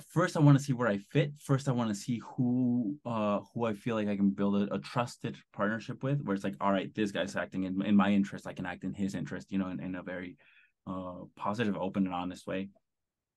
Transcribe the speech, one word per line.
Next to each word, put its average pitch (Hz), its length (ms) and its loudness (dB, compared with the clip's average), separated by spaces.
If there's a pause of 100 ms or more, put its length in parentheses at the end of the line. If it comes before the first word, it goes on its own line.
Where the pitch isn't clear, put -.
first, 170 300 0
I - 20 2
wanna 143 200 10
see - 140 -2
where 117 140 0
I 101 120 2
fit. 147 420 0
First, 135 260 0
I 131 60 0
wanna 113 220 0
see 110 240 -4
who, 123 840 0
uh, 107 360 0 (120)
who 117 120 -2
I 110 80 0
feel 113 220 -2
like 104 120 0
I 104 80 0
can 98 160 4
build 101 240 2
a, 101 200 0
a 98 40 -2
trusted - 580 -4 (160)
partnership 110 500 -2
with, 143 180 0
where 98 140 -2
it's 98 100 -4
like, 98 160 -4
"All 98 100 4
right, 95 240 0
this 107 160 0
guy's 92 240 -2
acting 92 280 -2
in, 92 180 -2
in 104 160 4
my 98 140 6
interest. 98 360 0
I 87 60 -10
can 92 120 -6
act 90 200 -8
in 95 80 -4
his 98 220 -4
interest," 92 360 -8
you 95 80 0
know, 92 100 0
in, 90 120 -6
in 92 140 -6
a 90 80 -8
very, 90 340 -8 (500)
uh, 92 380 -8 (100)
positive, 104 420 0
open, 95 280 2
and 90 100 -2
honest 90 320 -6
way. 95 240 -4 (640)